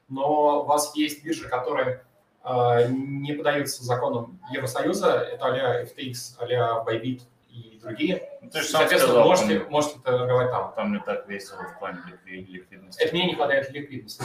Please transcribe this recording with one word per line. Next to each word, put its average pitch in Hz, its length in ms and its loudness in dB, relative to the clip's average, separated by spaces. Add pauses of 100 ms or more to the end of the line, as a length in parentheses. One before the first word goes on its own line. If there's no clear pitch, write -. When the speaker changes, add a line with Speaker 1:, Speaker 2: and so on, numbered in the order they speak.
Speaker 1:
Но 147 520 2
у - 40 -4
вас 151 300 0
есть 151 280 -2
биржи, 160 240 -6
которые, 135 560 -2 (380)
а, 123 460 4
не 139 460 -4
поддаются 143 500 -2
законам 123 560 -4 (120)
Евросоюза, 147 580 0
это - 360 0
а-ля 127 360 0
F - 120 -12
T 143 100 -12
X, - 360 -10
а-ля 120 480 0
Bybit 127 340 -4 (280)
и - 320 -20
другие. - 480 -4 (120)
Speaker 2:
Ну, - 80 -20
ты 262 100 -6
же - 60 -2
Speaker 1:
И, - 40 -4
Speaker 2:
сам - 120 4
Speaker 1:
соответственно, - 320 6
Speaker 2:
сказал, - 140 8
Speaker 1:
можете, - 200 6
Speaker 2:
по-моему. 156 240 0
Speaker 1:
можете 147 280 0
торговать 123 520 2
там. - 240 -4
Speaker 2:
Там 104 180 -2
не 101 60 -2
так 101 280 -6
весело 98 360 -10
в 92 160 -14
плане 92 280 -8
ликви-, 92 380 -16
ликвидности. - 580 -8
Speaker 1:
Это - 100 0
мне 180 120 0
не 160 100 -2
хватает 139 340 0
ликвидности. 139 560 -12